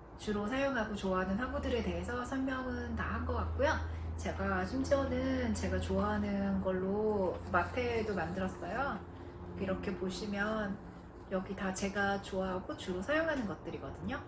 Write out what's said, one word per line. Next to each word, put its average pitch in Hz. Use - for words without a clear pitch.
주로 208
사용하고 247
좋아하는 190
화구들에 254
대해서 190
설명은 254
다 -
한 247
것 247
같고요. -
제가 190
심지어는 262
제가 185
좋아하는 196
걸로 190
마테도 214
만들었어요. 190
이렇게 185
보시면 202
여기 190
다 190
제가 196
좋아하고 190
주로 180
사용하는 294
것들이거든요. 160